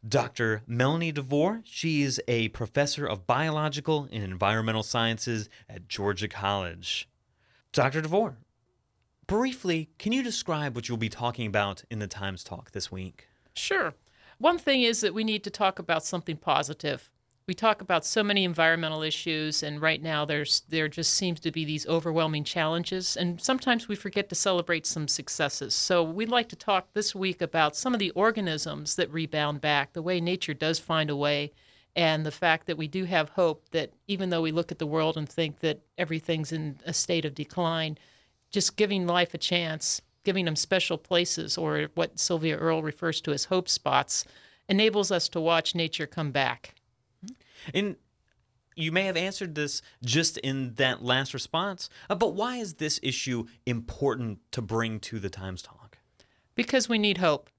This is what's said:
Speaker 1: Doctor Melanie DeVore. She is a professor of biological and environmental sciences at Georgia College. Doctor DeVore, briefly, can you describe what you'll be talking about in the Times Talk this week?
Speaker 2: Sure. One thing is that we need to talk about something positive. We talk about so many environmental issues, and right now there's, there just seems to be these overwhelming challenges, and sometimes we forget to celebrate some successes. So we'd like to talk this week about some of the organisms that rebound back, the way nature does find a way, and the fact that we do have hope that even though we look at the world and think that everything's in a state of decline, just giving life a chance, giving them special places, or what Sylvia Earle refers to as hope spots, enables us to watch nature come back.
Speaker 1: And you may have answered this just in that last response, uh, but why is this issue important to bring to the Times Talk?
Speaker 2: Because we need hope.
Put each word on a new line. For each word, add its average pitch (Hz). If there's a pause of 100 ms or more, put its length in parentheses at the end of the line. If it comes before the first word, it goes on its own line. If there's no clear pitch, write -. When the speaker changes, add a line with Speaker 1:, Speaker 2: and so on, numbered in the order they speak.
Speaker 1:
Doctor 110
Melanie 147
DeVore. 147
She 151
is 135
a 117
professor 143
of 98
biological 151
and 107
environmental 107
sciences 113 (180)
at 92
Georgia 101
College. 95 (640)
Doctor 139
DeVore, 160 (920)
briefly, 190 (100)
can 214
you 262
describe 151
what 117
you'll 120
be 113
talking 120
about 101
in 110
the 101
Times 98
Talk -
this -
week? 92 (280)
Speaker 2:
Sure. 339 (440)
One 330
thing 269
is 233
that 190
we 220
need 214
to 208
talk 190
about 165
something 165
positive. 143 (380)
We 185
talk 214
about 180
so -
many 202
environmental 165
issues, 156
and 147
right 156
now 151
there's, 147
there 156
just 151
seems 175
to 160
be 160
these 147
overwhelming 160
challenges, 170
and 175
sometimes 254
we 208
forget 202
to -
celebrate 175
some 151
successes. -
So 175
we'd 190
like 240
to -
talk -
this 208
week 190
about 160
some 254
of 220
the 196
organisms 165
that 156
rebound 151
back, 147
the 165
way 180
nature 175
does 156
find 156
a 147
way, 147 (440)
and 160
the 156
fact 165
that 160
we 156
do 185
have 165
hope 165
that 156 (140)
even 190
though 165
we 160
look 165
at 160
the 160
world 156
and 151
think 160
that 151 (180)
everything's 160
in 156
a 165
state 165
of 147
decline, 160 (540)
just -
giving 196
life 175
a 160
chance, 165 (200)
giving 190
them 156
special 180
places, -
or 151
what -
Sylvia 160
Earle 160
refers 156
to 151
as 139
hope 180
spots, - (440)
enables 202
us 175
to 170
watch 160
nature 160
come 151
back. 127 (960)
Speaker 1:
And 202 (800)
you 160
may 185
have 190
answered 185
this 147 (200)
just 143
in 135
that 127
last 131
response, 175 (200)
uh, 196
but -
why 233
is 208
this 151
issue 123 (180)
important 120 (120)
to 123
bring 110
to -
the 98
Times 95
Talk? - (580)
Speaker 2:
Because 240
we 233
need 208
hope. 165